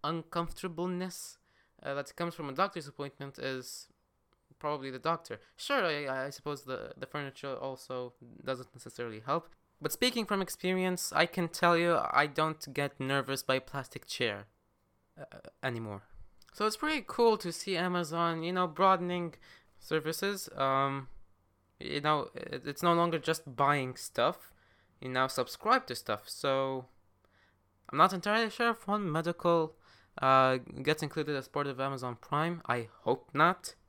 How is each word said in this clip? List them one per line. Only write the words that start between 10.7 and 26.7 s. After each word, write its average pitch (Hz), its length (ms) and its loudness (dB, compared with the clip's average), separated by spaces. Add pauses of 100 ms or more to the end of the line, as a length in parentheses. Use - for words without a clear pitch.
I 170 120 4
can 170 200 0
tell 170 300 4
you 170 220 4 (120)
I 147 140 6
don't 151 480 -2
get 143 260 -2
nervous 135 440 0
by 131 120 2
a 131 60 0
plastic - 460 -10
chair, 101 400 -2 (680)
uh, - 100 -16 (360)
anymore. 113 400 -6 (520)
So 208 120 -2
it's 214 120 0
pretty 302 280 0
cool 226 320 4
to 175 140 -4
see 185 260 -4
Amazon, 170 640 0
you 170 100 -2
know, 180 140 2
broadening 180 720 2 (420)
services. 165 800 -2
Um, 135 520 2 (680)
you 143 220 -4
know, 151 320 2
it, - 320 -8
it's 143 160 -6
no 175 120 6
longer 170 260 4
just 156 360 -2
buying 139 400 2
stuff. - 580 0 (460)
You 131 100 -10
now 127 180 2
subscribe 220 580 0
to 123 100 -6
stuff. - 300 -4
So 135 600 -2 (1040)